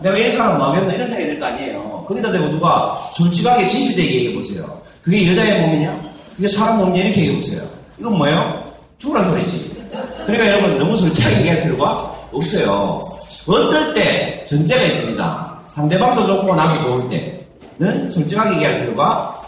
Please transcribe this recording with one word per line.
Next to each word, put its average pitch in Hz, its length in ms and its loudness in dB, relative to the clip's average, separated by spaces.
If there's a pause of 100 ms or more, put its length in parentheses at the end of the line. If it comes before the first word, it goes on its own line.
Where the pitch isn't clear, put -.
"내가 190 140 2
이 226 140 2
사람 214 280 2
마음에 143 200 2
안 190 60 2
든다." 180 100 0
이런 247 120 -2
생각이 202 220 -4
들 147 120 -6
거 - 60 -4
아니에요. - 600 -8
거기다 196 240 -2
대고 160 160 2
누가 - 640 0
솔직하게 190 560 4
진실되게 185 460 2
얘기해 - 200 0
보세요. - 300 -8 (380)
"그게 175 280 4
여자의 202 360 4
몸이냐? 156 340 0 (360)
그게 196 120 0
사람 220 300 2
몸이냐?" 180 260 2
이렇게 - 160 2
얘기해 147 160 2
보세요. - 260 -6 (360)
이건 208 180 -2
뭐예요? 156 460 0 (360)
죽으란 247 320 -2
소리지. - 400 -4 (560)
그러니까 220 240 2
여러분 180 280 2
너무 190 180 2
솔직하게 175 440 2
얘기할 165 240 2
필요가 147 460 -2 (220)
없어요. 117 640 -2 (480)
어떨 247 460 2
때 - 560 -2
전제가 160 340 2
있습니다. - 760 -4 (100)
상대방도 190 580 2
좋고 190 280 2
나도 160 280 2
좋을 123 280 -2 (680)
때는 - 320 0
솔직하게 185 460 0
얘기할 143 260 0
필요가 - 520 -2 (140)